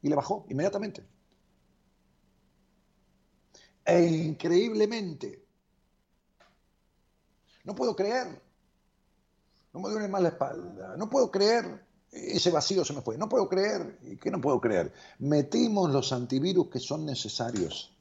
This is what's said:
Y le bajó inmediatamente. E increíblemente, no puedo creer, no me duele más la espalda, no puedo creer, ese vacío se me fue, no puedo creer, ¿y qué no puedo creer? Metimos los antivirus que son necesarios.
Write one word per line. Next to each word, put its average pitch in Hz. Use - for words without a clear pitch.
Y 143
le 151
bajó 180
inmediatamente. 196
E 175
increíblemente, 175
no 196
puedo 240
creer, 208
no -
me 185
duele 214
más 196
la 170
espalda, 117
no 214
puedo 254
creer, 208
ese -
vacío 165
se -
me 143
fue, 113
no 214
puedo 214
creer, 190
¿y 107
qué -
no -
puedo 123
creer? 92
Metimos 180
los 135
antivirus 135
que -
son 156
necesarios. 113